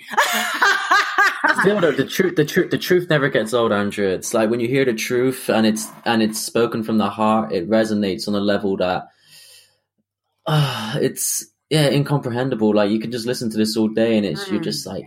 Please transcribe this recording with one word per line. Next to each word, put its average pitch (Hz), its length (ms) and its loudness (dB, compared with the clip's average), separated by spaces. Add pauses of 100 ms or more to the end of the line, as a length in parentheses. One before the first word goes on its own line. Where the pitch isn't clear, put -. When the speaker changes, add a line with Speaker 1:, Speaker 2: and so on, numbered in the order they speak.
Speaker 1:
<laughs> 403 1600 0
Speaker 2:
Still, 208 180 2
though, 170 120 2
the 131 140 0
truth, 185 300 0
the 151 100 2
truth, 170 260 0
the 135 60 -2
truth 180 320 0
never 139 200 2
gets 110 240 -2
old, 117 180 2
Andrew. 101 360 0
It's 90 260 -4
like 110 160 2
when 120 100 0
you 117 80 -2
hear 135 180 2
the 123 80 0
truth 123 560 -2
and 110 160 2
it's, 107 220 0 (180)
and 113 160 2
it's 110 180 -2
spoken 117 440 -2
from 110 140 -2
the 104 120 2
heart, 110 440 0
it 90 160 -2
resonates 107 580 0
on 104 80 -2
a 101 40 0
level 101 380 0
that, 90 300 -2 (1400)
uh, 131 560 0
it's, - 440 -4 (240)
yeah, 147 200 4
incomprehensible. 131 840 0
Like, 104 160 4
you 110 100 2
can 110 120 -6
just 117 140 -6
listen 123 260 -4
to 107 60 -6
this 107 180 0
all 110 140 2
day 113 280 2
and 104 80 2
it's, 80 240 -4
you're 104 120 -2
Speaker 1:
Mm. - 20 -6
Speaker 2:
just - 240 -6
like, 92 200 -10